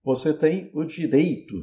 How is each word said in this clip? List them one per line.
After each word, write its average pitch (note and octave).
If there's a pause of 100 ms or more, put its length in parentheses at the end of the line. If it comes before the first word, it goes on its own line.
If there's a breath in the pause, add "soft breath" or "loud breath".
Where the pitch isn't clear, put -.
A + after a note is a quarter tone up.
Você C3
tem E3+
o D#3
direito D3+